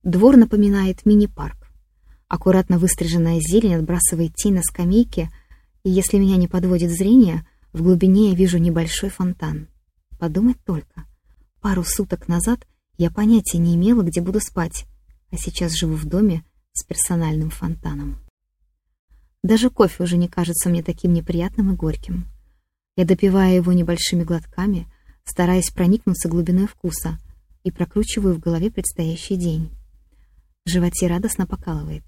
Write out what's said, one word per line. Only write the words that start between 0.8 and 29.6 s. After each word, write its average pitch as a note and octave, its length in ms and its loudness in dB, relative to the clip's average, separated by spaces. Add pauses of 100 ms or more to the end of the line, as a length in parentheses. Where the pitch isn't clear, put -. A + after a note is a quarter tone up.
мини-парк. - 680 0 (560)
Аккуратно F#3 520 2
выстриженная E3 600 0
зелень F3+ 360 2
отбрасывает E3 600 -2
тень G3+ 200 0
на F3 80 0
скамейке, F3+ 680 0 (540)
и F#3+ 60 0
если F#3 260 0
меня G3 220 4
не F3 100 2
подводит F3 420 0
зрение, F#3 560 4 (280)
в E3 80 -4
глубине F#3 480 4
я F#3 40 2
вижу F3+ 220 2
небольшой E3 540 -2
фонтан. D#3 580 -6 (500)
Подумать F#3 460 0
только. - 400 -8 (560)
Пару F#3 240 -2
суток - 440 -6
назад F3 380 -2 (300)
я E3+ 140 0
понятия G#3+ 480 2
не E3+ 160 2
имела, G#3 260 4
где E3+ 220 -2
буду F#3+ 180 -2
спать, - 460 -8 (440)
а F3 60 -8
сейчас E3 380 -6
живу D#3+ 220 -2
в D3+ 100 -8
доме E3+ 380 0 (280)
с - 100 -10
персональным D#3+ 680 -4
фонтаном. C#3+ 680 -8 (1200)
Даже A3 260 2
кофе F3+ 360 0
уже F3 120 -2
не F3 120 0
кажется E3+ 420 -4
мне E3+ 120 0
таким E3+ 300 -2
неприятным F3+ 640 -2
и - 20 -4
горьким. F3 480 -6 (720)
Я F3 80 0
допиваю F#3 500 4
его F3+ 200 2
небольшими E3+ 500 0
глотками, E3+ 680 -6 (340)
стараясь F3+ 440 0
проникнуться F3+ 600 0
глубиной F3+ 380 0
вкуса, D#3+ 500 -8 (460)
и F3+ 60 -2
прокручиваю G3 640 -2
в D#3+ 60 -6
голове E3+ 300 -2
предстоящий E3+ 680 -6
день. D#3+ 340 -4 (960)